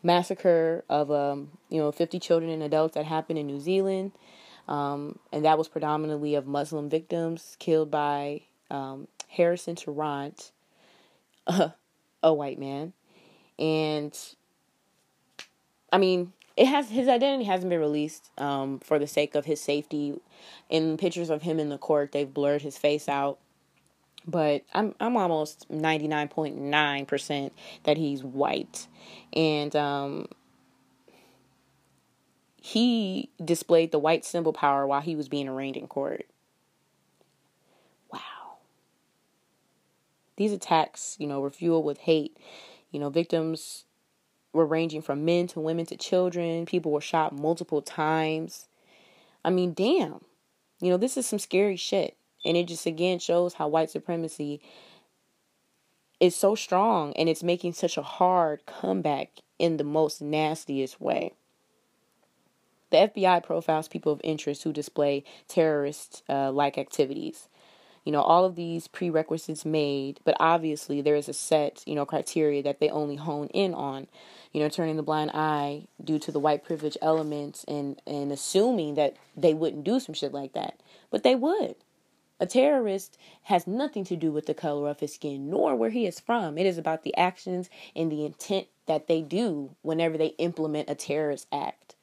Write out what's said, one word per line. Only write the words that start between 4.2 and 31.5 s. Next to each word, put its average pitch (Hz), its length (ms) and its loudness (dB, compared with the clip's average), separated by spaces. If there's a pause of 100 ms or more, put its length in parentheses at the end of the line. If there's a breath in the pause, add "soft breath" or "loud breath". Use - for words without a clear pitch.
Um, 143 500 -4 (140)
and 151 140 -2
that 156 120 8
was 156 100 0
predominantly 151 680 -2
of 139 100 0
Muslim 147 440 -4
victims 165 720 -4
killed 160 300 2
by, 147 540 -2 (260)
um, 135 380 -8 (200)
Harrison 175 480 0
Tarrant, 147 760 -6 (480 soft breath)
<laughs> - 480 -16
a, 175 260 2 (480)
a 160 120 6
white 143 260 -4
man. 139 340 -8 (640 soft breath)
And, 151 600 0 (1700)
I 180 60 6
mean, 185 360 2 (220)
it 262 120 8
has, 277 220 0
his 247 180 0
identity 262 380 2
hasn't 185 240 0
been 175 100 0
released, 151 580 -2
um, 139 420 -4
for - 180 0
the 147 100 0
sake 147 280 -2
of 147 100 0
his 147 140 -2
safety. 147 600 -4 (500 loud breath)
In 160 280 0
pictures 170 320 -2
of 151 120 -2
him 160 180 -2
in 151 100 -2
the 143 80 -6
court, 147 340 0
they've 143 200 -2
blurred 143 300 0
his 143 160 -10
face 147 320 0
out. 139 300 -2 (880)
But 156 360 0 (100)
I'm, 208 260 0
I'm 240 180 0
almost 165 520 -2
ninety-nine 156 600 0
point 151 280 -6
nine 143 480 0
percent 143 480 -4 (300 loud breath)
that 151 140 4
he's 143 260 -4
white. - 640 -4 (460 loud breath)
And, 151 420 0
um, 143 520 -2 (2250 soft breath)